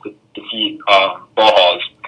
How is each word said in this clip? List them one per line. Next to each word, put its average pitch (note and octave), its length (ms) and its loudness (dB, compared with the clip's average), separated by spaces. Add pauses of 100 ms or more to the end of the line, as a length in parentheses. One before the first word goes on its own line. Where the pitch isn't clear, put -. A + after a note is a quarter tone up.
to G#2 100 -14 (220)
defeat, G#2 440 -8 (120)
um, F#2+ 440 0
Ball G#2+ 200 4
House, F2+ 260 2 (260)